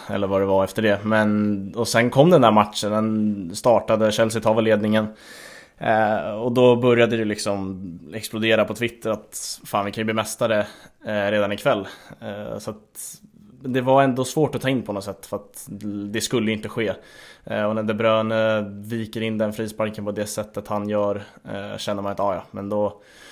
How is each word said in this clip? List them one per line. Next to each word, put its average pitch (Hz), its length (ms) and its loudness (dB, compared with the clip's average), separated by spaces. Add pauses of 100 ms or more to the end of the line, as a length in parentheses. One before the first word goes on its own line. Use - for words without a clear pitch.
eller 101 200 -2
vad 98 140 2
det 98 40 2
var 95 180 2
efter 101 180 -4
det. 104 220 2
Men, 104 720 0
och 113 120 -2
sen 120 220 2
kom 139 200 6
den 170 120 8
där 113 100 8
matchen, 104 400 2
den 107 640 -2
startade, 110 560 2
Chelsea 110 300 0
tar 110 120 2
väl 113 100 2
ledningen. 107 440 2 (680)
Eh, 107 540 0
och 113 200 -2
då 123 240 6
började 117 420 4
det 110 80 -2
liksom 95 760 -4 (140)
explodera 110 520 2
på 110 80 -4
Twitter 113 360 -4
att, - 560 -8
fan, 101 200 -2
vi 101 60 -4
kan 110 100 -8
ju 110 40 -2
bli 110 80 -2
mästare, 110 460 0 (460)
eh, 104 260 0
redan 104 200 2
ikväll. 104 360 0 (340)
Eh, 107 380 -10
så 110 100 -10
att - 500 -16 (480)
det 127 140 0
var 131 220 6
ändå 131 220 2
svårt 135 300 0
att 117 60 -4
ta 131 80 -2
in 131 120 0
på 104 120 -8
något 98 100 -6
sätt, 98 220 -12
för 104 120 -6
att - 280 -16 (460)
det 110 100 -2
skulle 110 300 0
inte 107 180 -4
ske. 107 240 -2 (500)
Eh, 107 200 -2
och 107 120 0
när 110 80 -2
De 107 100 0
Bruyne 110 680 2 (280)
viker 113 320 -6
in 110 160 -2
den 107 160 0
frisparken 107 520 -6
på 104 60 -2
det 104 160 -4
sättet - 400 -8
han 104 220 -4
gör, 104 340 0 (260)
eh, 101 280 -8
känner 101 240 -6
man 101 100 -4
att, 98 80 -6
ah, 98 160 0
ja, - 160 -8
men 101 180 -10
då, 104 320 -2 (300)